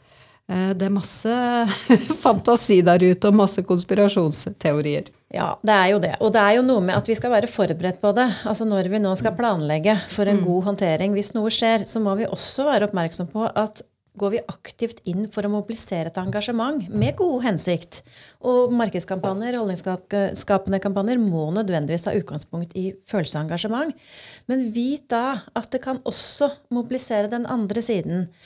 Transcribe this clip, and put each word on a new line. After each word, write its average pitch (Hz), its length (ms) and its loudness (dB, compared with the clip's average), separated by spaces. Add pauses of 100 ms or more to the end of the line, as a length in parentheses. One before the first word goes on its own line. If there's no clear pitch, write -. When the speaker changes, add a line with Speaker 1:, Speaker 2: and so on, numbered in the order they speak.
(480)
Speaker 1:
Eh, 190 240 -2
det 190 140 -2
er 196 80 0
masse - 340 -4
<laughs> 240 920 2
fantasi 226 600 6
der 175 220 6
ute 180 240 4
og 202 60 8
masse 196 280 4
konspirasjonsteorier. 175 1500 0 (240)
Speaker 2:
Ja, - 160 -2 (100)
det 214 140 4
er 190 180 6
jo 208 80 2
det. - 140 0 (100)
Og 220 80 2
det 226 80 4
er 208 160 6
jo 247 80 4
noe 254 160 4
med 185 160 0
at 202 140 0
vi 226 80 0
skal 247 160 0
være 220 180 2
forberedt 175 480 -2
på 202 160 2
det. 247 140 2 (160)
Altså 220 180 -2
når 196 240 0
vi 214 140 0
nå 190 160 0
skal 220 180 -2
planlegge 175 640 0 (100)
for 208 160 -2
en 202 160 4
Speaker 1:
Mm. 180 60 0
Speaker 2:
god 180 180 2
håndtering, 190 480 0
hvis 202 220 -2
noe 220 160 -2
skjer, 226 340 2
så - 160 -4
må 196 160 0
vi 220 80 -2
også - 400 -4
være 220 240 2
oppmerksom 175 400 -4
på 220 260 -4
at 214 280 -2 (360)
går 196 140 -2
vi 226 60 -2 (100)
aktivt - 580 -10
inn 190 240 -4
for 208 120 -6
å 202 80 -2
mobilisere 208 560 -4
et 165 120 -10
engasjement 220 720 -4
med 214 240 0
god 277 300 0
hensikt, 175 580 -4 (400)
og 247 300 2
markedskampanjer, 208 840 -2
holdningsskapende 196 1300 -2
kampanjer 202 380 0
må 165 340 0
nødvendigvis 170 480 -2
ta - 80 -4
utgangspunkt 170 640 -6
i 190 200 -6 (120)
følelse 165 320 -4
og 151 80 -4
engasjement. 220 480 -4 (540)
Men 247 240 -2
vit 254 360 -4
da 247 340 -2 (120)
at - 160 -8
det 254 120 -4
kan 262 220 -6
også - 460 -2 (220)
mobilisere 240 580 -2
den 240 160 -4
andre 226 340 -2
siden, 180 460 -2 (200)